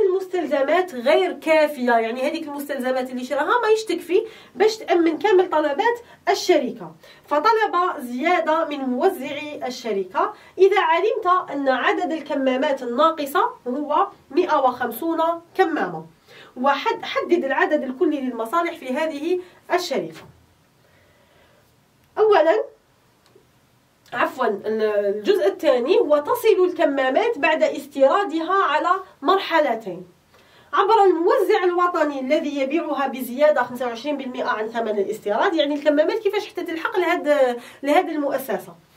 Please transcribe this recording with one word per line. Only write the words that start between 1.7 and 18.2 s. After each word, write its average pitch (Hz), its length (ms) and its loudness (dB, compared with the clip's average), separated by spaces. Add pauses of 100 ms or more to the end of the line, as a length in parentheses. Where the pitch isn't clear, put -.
يعني 233 360 0
هذيك 320 160 -4
المستلزمات 262 680 -6
اللي 254 140 -10
شراها 302 380 0
ما 440 60 0
يشتكفي 427 560 0 (320)
باش 427 220 2
تأمن 330 400 0
كامل 370 320 4
طلبات 320 500 0 (300)
الشركة، 247 640 0 (360)
فطلب 415 480 2 (240)
زيادة 311 680 0
من 294 120 -6
موزعي 285 880 -2
الشركة. 247 680 -4 (240)
إذا 381 220 6
علمت 359 720 0
أن 277 180 -2
عدد 302 420 0
الكمامات 269 720 -2
الناقصة 302 680 0 (180)
هو 294 400 0 (240)
مائة 294 280 2
وخمسون 262 600 -2 (340)
كمامة، 196 500 -2 (520)
وحد-، 277 460 0
حدد 339 420 -2
العدد 277 380 0
الكلي 294 380 -2